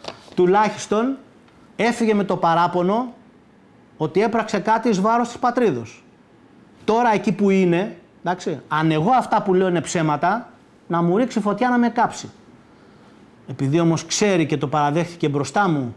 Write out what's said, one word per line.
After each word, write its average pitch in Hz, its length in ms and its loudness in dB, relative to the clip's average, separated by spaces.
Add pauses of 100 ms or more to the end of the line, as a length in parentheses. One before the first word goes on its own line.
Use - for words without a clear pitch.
(340)
τουλάχιστον 208 840 2 (600)
έφυγε 226 380 0
με 202 100 2
το 190 120 -2
παράπονο 180 760 0 (920)
ότι 180 200 0
έπραξε 220 360 -2
κάτι 220 300 0
εις 190 120 2
βάρος 233 280 2
της - 100 -14
πατρίδος. 220 680 -2 (800)
Τώρα 226 300 2
εκεί 202 180 0
που 202 180 2
είναι, 185 460 2 (280)
εντάξει, 170 440 -6
αν 160 220 0
εγώ 156 280 0
αυτά 226 240 0
που 190 120 0
λέω 190 140 4
είναι 175 120 0
ψέματα, 170 680 -2 (400)
να 170 140 0
μου 170 140 2
ρίξει 240 240 0
φωτιά 202 280 -2
να 247 100 2
με 240 100 2
κάψει. - 420 -4 (1160)
Επειδή 139 340 -2
όμως 165 260 0
ξέρει 185 400 0
και 151 100 -2
το 143 100 -4
παραδέχθηκε 151 600 -2
μπροστά 143 400 0
μου 131 280 -2